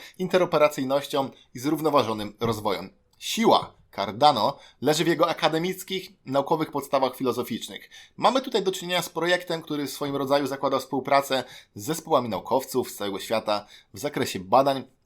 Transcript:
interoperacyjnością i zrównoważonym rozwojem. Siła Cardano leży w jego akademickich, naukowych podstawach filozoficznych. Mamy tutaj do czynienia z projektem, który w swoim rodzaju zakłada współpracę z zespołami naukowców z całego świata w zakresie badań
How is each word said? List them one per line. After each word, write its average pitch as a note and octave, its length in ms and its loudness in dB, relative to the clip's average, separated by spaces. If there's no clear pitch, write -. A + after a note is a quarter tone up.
interoperacyjnością D3 1120 0
i C3 40 -12
zrównoważonym C3 840 0
rozwojem. G#2 500 -2
Siła F3+ 540 2
Cardano A2+ 640 2
leży D3+ 240 2
w - 20 2
jego E3+ 220 4
akademickich, E3+ 840 -2
naukowych D3 440 0
podstawach C3+ 460 0
filozoficznych. A#2 720 -4
Mamy A#3+ 240 2
tutaj A#3+ 220 -2
do F#3 100 -2
czynienia F3 300 -4
z - 60 -10
projektem, E3+ 540 -2
który D3 240 -4
w C3 40 -10
swoim C#3 260 -6
rodzaju C#3 300 2
zakłada C3+ 320 -2
współpracę C#3 680 0
z G#2 100 -12
zespołami C#3+ 440 0
naukowców A#2+ 640 -2
z - 60 -16
całego G2 220 -4
świata G#2+ 480 -2
w G2+ 40 -14
zakresie C#3 420 -4
badań B2+ 440 4